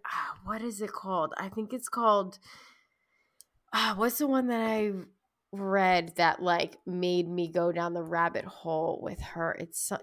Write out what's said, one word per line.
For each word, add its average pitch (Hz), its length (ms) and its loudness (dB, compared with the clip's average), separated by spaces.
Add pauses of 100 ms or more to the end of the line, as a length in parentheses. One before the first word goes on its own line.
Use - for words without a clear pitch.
ah, - 380 -6
what 214 180 -6
is 220 200 -8
it 202 100 -8
called? 175 460 -2
I 196 100 -4
think 214 240 -6
it's 247 160 -6
called, 208 500 2 (1300)
ah, 214 240 2
what's 233 220 2
the 294 80 2
one 262 220 2
that 233 120 0
I 220 320 2 (600)
read 190 640 2
that, 165 260 4
like, 175 440 2
made 180 420 0
me 175 200 -2
go 170 240 2
down 170 220 0
the 175 80 -4
rabbit 170 420 0
hole 165 580 -2
with - 180 -8
her? 165 380 -4
It's - 220 -8
so-, - 220 -4